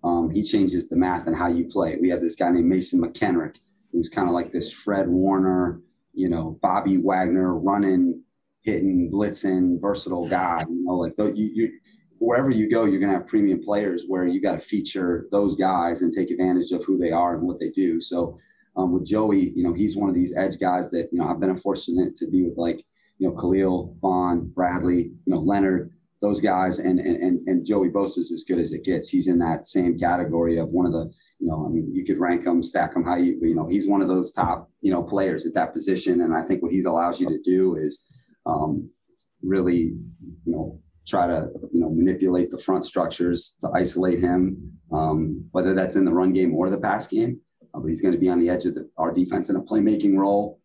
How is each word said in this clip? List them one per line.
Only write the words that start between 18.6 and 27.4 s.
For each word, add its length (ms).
um, 160
with 140
Joey, 480
you 80
know, 100
he's 240
one 120
of 60
these 220
edge 220
guys 320
that, 220
you 60
know, 100
I've 120
been 160
fortunate 600
to 100
be 180
with, 120
like, 280
you 100
know, 80
Khalil, 640
Vaughn, 480
Bradley, 640
you 80
know, 60
Leonard, 540
those 200
guys, 380
and, 200
and, 240
and, 260